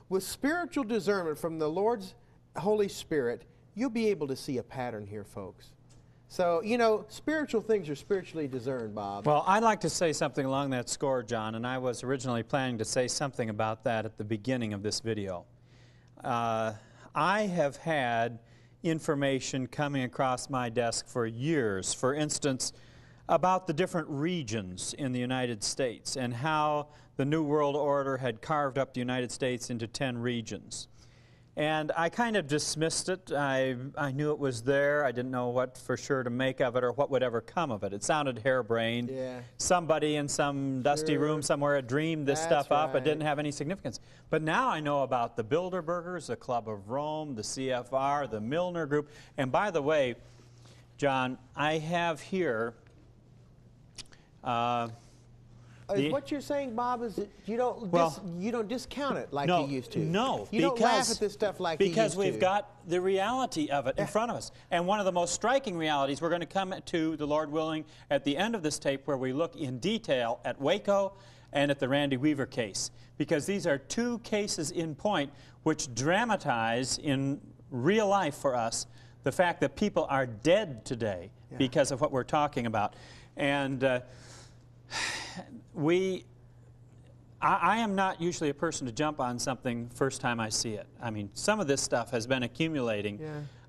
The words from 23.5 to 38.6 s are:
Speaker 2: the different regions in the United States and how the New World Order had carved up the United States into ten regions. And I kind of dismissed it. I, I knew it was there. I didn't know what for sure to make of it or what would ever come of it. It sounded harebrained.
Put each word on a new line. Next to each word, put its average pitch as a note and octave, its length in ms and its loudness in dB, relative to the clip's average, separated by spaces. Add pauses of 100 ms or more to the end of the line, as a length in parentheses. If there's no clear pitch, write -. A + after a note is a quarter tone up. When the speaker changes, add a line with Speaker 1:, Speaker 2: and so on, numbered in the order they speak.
Speaker 2:
the E3 80 0
different E3 360 0
regions B2+ 920 -4
in C3+ 140 -2
the B2 60 0
United B2 440 -2
States - 520 -4
and B2 160 -2
how D3+ 580 0 (280)
the C3+ 80 2
New D3+ 180 2
World C#3+ 320 4
Order C#3+ 420 2
had B2 260 -2
carved D3 340 0
up C3 160 0
the B2+ 60 -4
United B2 320 -2
States B2 400 -2
into A#2 160 -4
ten B2+ 280 -4
regions. A#2 720 -4 (680)
And D3+ 420 0
I E3 100 4
kind A3+ 300 0
of D#3+ 100 0
dismissed D3+ 640 0
it. F#3 240 -4
I, C3+ 420 2 (220)
I C#3+ 160 0
knew D3 180 0
it D3+ 80 0
was C3 240 -2
there. C#3+ 400 4
I C3 80 2
didn't B2 200 -4
know B2 180 0
what B2+ 280 0
for B2 200 -2
sure C3 260 0
to B2 60 -2
make C3 320 0
of B2 160 2
it B2 80 2
or A#2+ 80 2
what C#3 180 0
would B2+ 100 4
ever A#2 200 0
come E3 280 -2
of G#2 140 -4
it. G2 80 0
It G2+ 100 -6
sounded C#3+ 380 0
harebrained. A#2 720 2